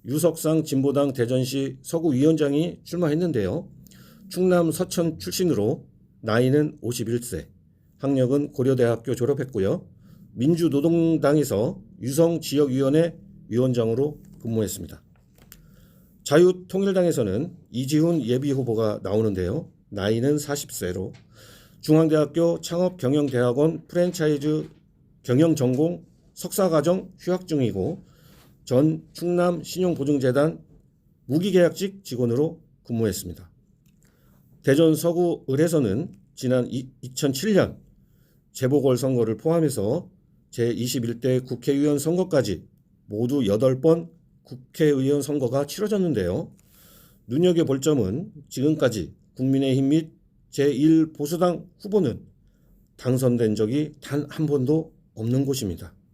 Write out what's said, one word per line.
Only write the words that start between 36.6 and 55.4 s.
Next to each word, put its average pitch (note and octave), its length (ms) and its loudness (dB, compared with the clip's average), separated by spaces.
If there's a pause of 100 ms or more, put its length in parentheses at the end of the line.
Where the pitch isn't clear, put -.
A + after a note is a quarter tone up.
이-, C3 220 -8 (100)
이천칠 D3+ 540 -2
년 C3 240 2 (760)
재보궐선거를 B2+ 840 0
포함해서 D3+ 760 -2 (400)
제이십일 A#2 720 -4
대 B2+ 180 0
국회의원 C#3 600 -2
선거까지 D#3 680 -2 (400)
모두 A#2+ 400 0
여덟 B2+ 340 2
번 E3 300 2 (320)
국회의원 C#3+ 800 0
선거가 C#3 440 -2
치러졌는데요. E3 840 -2 (760)
눈여겨볼 D3+ 520 2
점은 C#3 520 0 (160)
지금까지 B2+ 640 -2 (220)
국민의힘 C3+ 520 2
및 D#3+ 240 0 (380)
제일 D#3 640 4
보수당 E3+ 540 -2 (140)
후보는 F3+ 400 0 (760)
당선된 B2 580 2
적이 A#2+ 460 -2
단 D3 280 -6
한 D#3 180 -4
번도 C#3+ 480 0 (200)
없는 B2 300 0